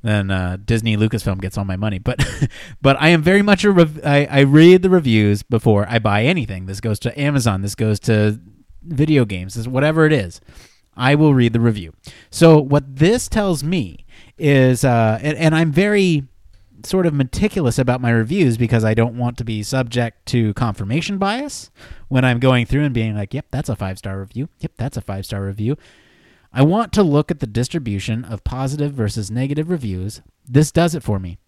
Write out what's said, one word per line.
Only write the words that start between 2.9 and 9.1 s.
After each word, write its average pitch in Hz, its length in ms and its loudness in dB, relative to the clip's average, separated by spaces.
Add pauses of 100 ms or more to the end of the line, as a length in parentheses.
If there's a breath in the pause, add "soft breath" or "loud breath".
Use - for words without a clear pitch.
I 156 100 4
am 170 120 4
very 190 200 4
much 202 220 2
a 208 60 4
rev-, 160 340 4
I, 143 220 2
I 139 140 2
read 160 420 8
the 185 80 2
reviews 110 540 2
before 104 440 0
I 117 120 0
buy 104 240 0
anything. 113 420 -4
This 98 140 -10
goes 110 200 -4
to 123 200 -6
Amazon. 120 420 0
This 101 140 -8
goes 110 240 -2
to 107 400 0 (420)
video 151 420 0